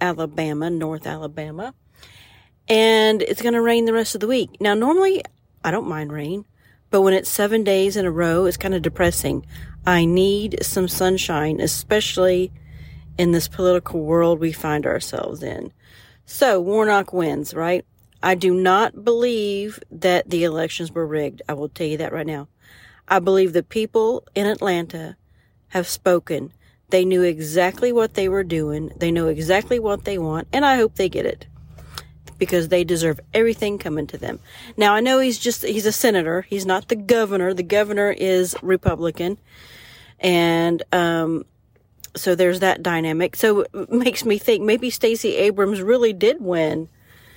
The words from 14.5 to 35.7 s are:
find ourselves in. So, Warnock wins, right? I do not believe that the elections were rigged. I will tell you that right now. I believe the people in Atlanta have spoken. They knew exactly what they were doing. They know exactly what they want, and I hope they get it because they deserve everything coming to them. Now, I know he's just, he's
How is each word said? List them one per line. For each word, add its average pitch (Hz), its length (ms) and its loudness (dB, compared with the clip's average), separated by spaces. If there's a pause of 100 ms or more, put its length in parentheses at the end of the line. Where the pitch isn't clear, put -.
find 151 340 -2
ourselves - 560 -6
in. - 300 -10 (540)
So, 233 340 2
Warnock 202 540 2
wins, 151 400 -2
right? 170 320 -2 (360)
I 185 140 2
do 180 180 2
not 185 520 2
believe 214 760 0 (100)
that 180 400 0
the 170 140 0
elections 165 480 -4
were 165 160 -4
rigged. 151 400 -6
I 151 60 -6
will 143 160 -6
tell 165 180 -6
you 151 100 -4
that 160 140 -6
right 156 160 -6
now. 151 220 -8 (580)
I 190 120 2
believe 190 340 2
the 165 100 2
people 220 720 -2
in 202 100 0
Atlanta 175 720 -4 (540)
have 175 180 -4
spoken. 170 640 -2 (380)
They 185 160 4
knew 185 160 2
exactly 175 720 0
what 220 220 0
they 196 120 0
were 190 160 0
doing. 156 540 -4
They 170 120 -2
know 165 180 0
exactly 180 520 0
what 208 240 -2
they 196 140 -6
want, 160 340 -4
and 277 140 2
I 269 100 4
hope 226 200 2
they 190 120 0
get - 180 -4
it - 220 -6 (880)
because 175 300 0
they 180 160 2
deserve 165 360 0 (140)
everything 220 460 0
coming 156 280 -6
to - 100 -14
them. - 220 -10 (360)
Now, 208 180 4
I 214 60 4
know 262 200 4
he's 254 200 0
just, 240 240 -4
he's 208 240 -4